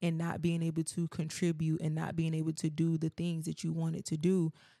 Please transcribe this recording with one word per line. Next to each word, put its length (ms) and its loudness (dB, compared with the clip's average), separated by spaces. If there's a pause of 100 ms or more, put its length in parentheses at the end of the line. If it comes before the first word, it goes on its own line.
and 160 2
not 240 -2
being 180 2
able 220 0
to 240 -2
contribute 760 0
and 120 0
not 220 -4
being 180 2
able 200 0
to 140 -2
do 300 2
the 120 0
things 340 -4
that 180 -6
you 100 0
wanted 340 -2
to 100 -2
do. 360 4 (280)